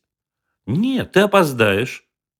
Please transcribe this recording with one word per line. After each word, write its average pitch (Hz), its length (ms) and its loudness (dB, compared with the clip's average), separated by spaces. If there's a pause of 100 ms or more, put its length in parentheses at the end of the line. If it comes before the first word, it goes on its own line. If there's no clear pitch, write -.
(640)
Нет, 202 460 -4
ты 185 80 2
опоздаешь, 131 840 0 (340)